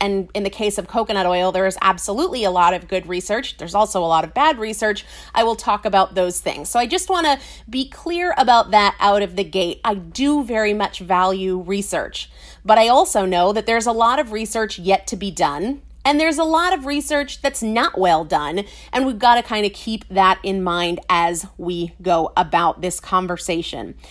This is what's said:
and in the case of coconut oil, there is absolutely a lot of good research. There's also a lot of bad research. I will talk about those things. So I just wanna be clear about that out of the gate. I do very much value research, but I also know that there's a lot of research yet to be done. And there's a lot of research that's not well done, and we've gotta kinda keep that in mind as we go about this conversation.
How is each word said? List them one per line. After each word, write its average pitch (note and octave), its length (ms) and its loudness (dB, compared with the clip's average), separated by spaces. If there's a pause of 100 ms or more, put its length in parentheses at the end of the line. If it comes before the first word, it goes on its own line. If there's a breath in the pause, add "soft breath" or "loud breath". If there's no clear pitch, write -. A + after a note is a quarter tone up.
and G3 320 -2
in G#3 100 -4
the G3 60 -2
case G#3 280 -4
of F3+ 100 -6
coconut G#3+ 380 -2
oil, F3+ 260 2
there F#3 140 0
is F#3+ 160 -2
absolutely G#3+ 640 -2
a F#3+ 80 2
lot F3+ 220 4
of F3 140 -8
good F#3 200 -6
research. G3 500 -6
There's E3+ 180 -8
also G3+ 280 0
a - 20 0
lot E3 180 2
of D#3+ 100 -10
bad C#4+ 260 2
research. G#3+ 460 -4 (300 loud breath)
I A3+ 80 4
will A3+ 120 0
talk G#3 300 -2
about F#3+ 300 2
those F3+ 240 0
things. D3+ 300 -6
So A#3+ 100 0
I B3 80 0
just F4 220 -4
wanna D#4+ 300 2 (300 loud breath)
be C4 200 -6
clear F4 480 -4
about A#3 340 4
that G3+ 280 4
out G3+ 220 4
of F3+ 140 -4
the G3 80 -2
gate. F3 400 -4
I G#3+ 120 0
do C4 480 -2
very A3 300 0
much G#3 260 -4
value F#3 640 0
research, F#3 680 -6 (340 loud breath)
but G#3+ 140 6
I A3+ 100 6
also B3 380 4
know F3+ 260 2
that G#3+ 140 -2
there's A3+ 220 0
a A#3+ 40 0
lot A3+ 280 2
of A#3+ 120 -2
research G#3+ 460 -4
yet F#3+ 300 0
to - 80 -6
be G3 160 -6
done. E3+ 500 -2 (240)
And D4 140 2
there's D#4+ 180 0
a D#4+ 60 2
lot D#4+ 300 2
of C#4 120 -4
research C#4+ 560 -4
that's C4+ 220 -2
not A3+ 340 0
well E3+ 280 4
done, D#3 400 -2 (260 loud breath)
and C4 140 0
we've B3+ 120 -4
gotta A#3+ 240 4
kinda G#3+ 280 -2
keep A3 400 -8
that F#3+ 340 4
in G3 180 -2
mind F3 380 -2 (100)
as E3+ 380 0 (100)
we E3+ 440 -6
go E3 340 0
about E3+ 460 2
this F3 180 -6
conversation. E3+ 960 -4 (160 loud breath)